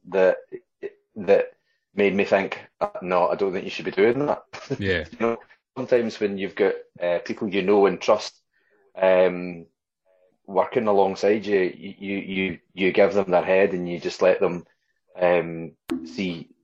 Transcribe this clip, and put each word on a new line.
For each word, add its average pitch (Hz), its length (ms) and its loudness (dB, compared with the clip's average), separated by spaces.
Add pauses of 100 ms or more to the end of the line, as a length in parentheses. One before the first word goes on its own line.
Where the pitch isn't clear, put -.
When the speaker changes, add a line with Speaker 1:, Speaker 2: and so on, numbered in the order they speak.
(100)
Speaker 1:
that, 92 260 4 (800)
that 185 360 2 (420)
made 98 200 2
me 98 100 0
think, - 360 0 (200)
"Uh, 104 100 -2 (100)
no, 90 280 2
I 87 80 -2
don't 98 180 -2
think 95 100 -6
you 95 60 -10
should - 160 -10
be 78 40 -6
doing 120 360 2
that." - 180 -4 (160)
<laughs> - 180 -8
Speaker 2:
Yeah. 92 320 -2
Speaker 1:
You - 80 -18
know, 117 200 -2 (380)
sometimes 120 440 0
when 101 180 -2
you've 95 180 -6
got, 95 180 2 (280)
uh, 87 220 0
people 113 240 -6
you 95 140 -2
know 98 240 4
and 90 120 0
trust, - 400 0 (640)
um, 90 640 2 (840)
working 98 420 0
alongside 98 580 2
you, 101 140 2
you, 92 380 -6
you, 98 200 -6
you, 95 400 -4 (160)
you 90 180 0
give 98 220 4
them 95 160 0
their 87 140 4
head 95 280 2
and 90 160 -4
you 87 100 -8
just 87 220 -8
let 92 200 4
them, 87 260 -2 (520)
um, 85 540 0 (320)
see, 90 460 -8 (140)